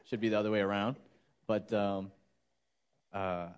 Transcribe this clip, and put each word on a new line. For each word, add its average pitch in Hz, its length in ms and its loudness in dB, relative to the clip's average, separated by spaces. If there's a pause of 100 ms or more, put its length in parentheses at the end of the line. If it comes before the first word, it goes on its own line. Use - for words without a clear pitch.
should 110 160 -4
be 113 80 2
the 107 100 4
other 104 120 0
way 107 100 4
around. 101 340 0 (520)
But, 107 260 0
um, 98 380 0 (1000)
uh, 92 340 -2 (100)